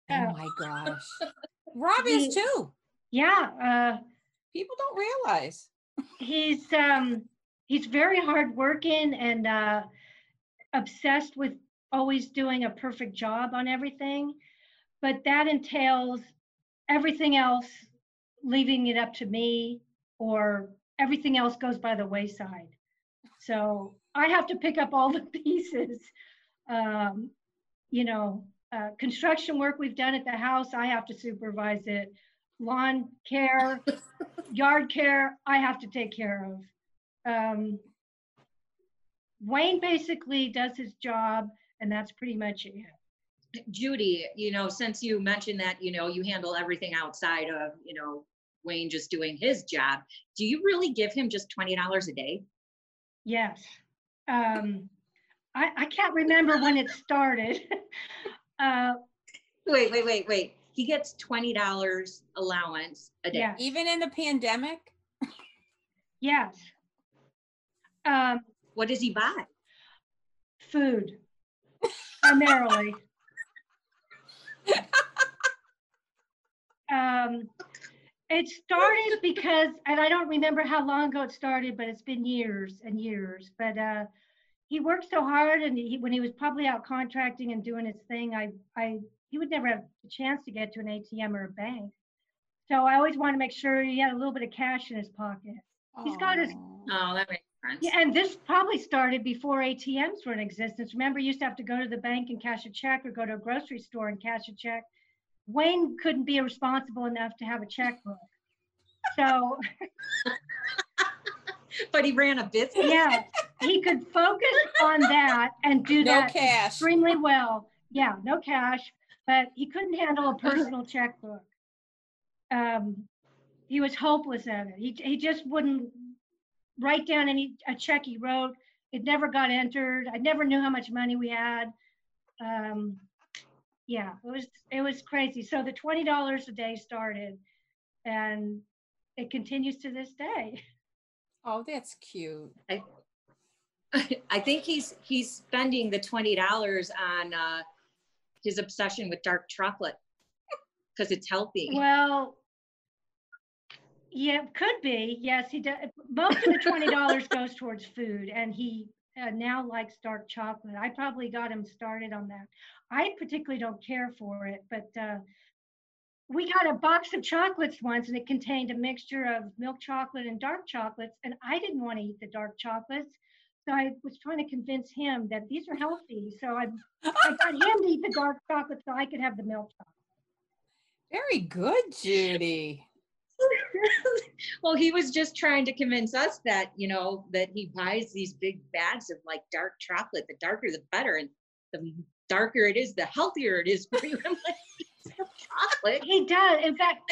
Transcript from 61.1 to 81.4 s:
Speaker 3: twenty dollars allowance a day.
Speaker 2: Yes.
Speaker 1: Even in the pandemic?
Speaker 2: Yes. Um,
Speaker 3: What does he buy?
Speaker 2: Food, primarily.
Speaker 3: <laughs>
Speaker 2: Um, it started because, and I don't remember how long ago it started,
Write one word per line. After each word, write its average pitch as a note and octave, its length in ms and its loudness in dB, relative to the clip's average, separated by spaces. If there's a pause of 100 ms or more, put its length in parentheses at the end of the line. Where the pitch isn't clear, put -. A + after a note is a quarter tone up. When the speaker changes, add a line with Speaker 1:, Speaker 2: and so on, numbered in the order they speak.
Speaker 3:
twenty A#3 380 -2
dollars F#3+ 720 -2 (140)
allowance E3+ 720 -4 (140)
a B3+ 80 -2
day. B3 80 0
Speaker 2:
Yes. G#3+ 180 0
Speaker 1:
Even C4+ 300 -2
in E4+ 100 2
the E4 120 0
pandemic? C#4 680 -2 (1400)
Speaker 2:
Yes. C4+ 340 2 (1500)
Um, B3+ 360 4 (340)
Speaker 3:
What A3 140 0
does B3+ 120 0
he A#3 120 0
buy? G#3+ 320 -2 (1300)
Speaker 2:
Food, B3+ 480 2 (1040)
primarily. B3 720 6 (1700)
Speaker 3:
<laughs> G4 80 6 (2250)
Speaker 2:
Um, B3 560 0 (800)
it E4 200 2
started G#4+ 760 4
because, D#4+ 460 4 (180)
and D4 120 2
I D#4 120 6
don't E4+ 180 2
remember D#4 340 2
how C#4+ 240 2
long C#4 220 2
ago C#4 140 -2
it B3 100 -6
started, B3+ 420 -2